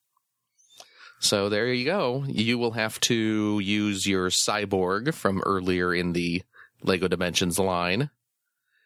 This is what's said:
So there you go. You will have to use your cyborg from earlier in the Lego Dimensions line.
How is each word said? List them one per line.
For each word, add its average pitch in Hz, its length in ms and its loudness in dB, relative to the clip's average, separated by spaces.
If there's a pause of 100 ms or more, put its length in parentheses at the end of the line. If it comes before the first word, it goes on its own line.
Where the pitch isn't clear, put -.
(1200)
So 101 300 2
there 110 220 0
you 123 120 -2
go. 139 420 -2
You 117 320 0
will 117 140 0
have 110 280 -2
to 107 600 2
use 101 460 0
your 92 240 2
cyborg 104 840 0
from 98 280 0
earlier 90 520 0
in 87 200 0
the 87 280 -2 (400)
Lego 92 240 2
Dimensions 87 520 0
line. 92 500 0 (760)